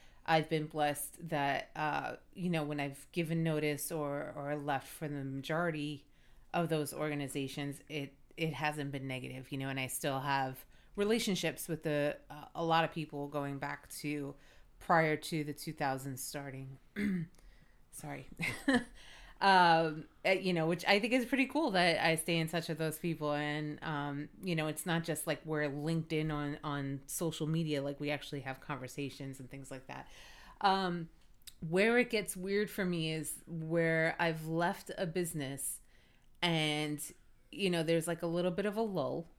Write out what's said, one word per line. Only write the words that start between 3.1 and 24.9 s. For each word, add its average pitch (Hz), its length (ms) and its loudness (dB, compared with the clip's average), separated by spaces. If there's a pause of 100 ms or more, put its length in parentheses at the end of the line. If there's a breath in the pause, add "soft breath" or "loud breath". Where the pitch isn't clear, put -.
given 165 300 0
notice 151 480 2
or, 147 460 -2
or 147 200 -2
left 143 300 -2
for - 220 -8
the 143 160 -4
majority 151 800 -2 (480 soft breath)
of 170 160 2
those 151 240 0
organizations, 143 960 -4
it, 143 240 -6 (240)
it 160 160 0
hasn't 147 400 -2
been 135 140 -4
negative, 131 440 -8
you 139 60 -6
know, 135 140 -2
and 135 100 -2
I 131 60 -2
still 131 340 -2
have 135 360 0 (400 soft breath)
relationships 202 720 2
with 160 160 -4
the, 147 340 2 (140)
uh, 147 140 -14 (100)
a 165 80 -2
lot 165 220 4
of 156 80 0
people 147 360 -6
going 143 300 -4
back 143 300 -8 (120)
to 147 340 -4 (460 loud breath)
prior 160 360 6
to 151 280 -2
the 147 100 -6
two - 180 -8
thousands 135 500 -2
starting. 135 540 -10 (180)
<clears throat> 196 320 0 (640 soft breath)
Sorry. 143 400 -12
<laughs> - 60 -18 (1040 loud breath)
Um, 165 640 6 (200)
uh, 180 40 6
you 185 220 2
know, 160 140 4
which 170 220 0
I 202 100 8
think 214 140 0
is 254 120 4
pretty 262 220 2
cool 294 240 0
that 175 340 4
I 165 120 4
stay 165 220 2
in 160 100 2
touch 165 180 -2
with 156 120 -4
those 156 200 -2
people. 151 360 0
And, 147 500 -2
um, 143 440 -4 (140)
you 180 140 0
know, 156 100 0
it's 151 180 -4
not 165 200 2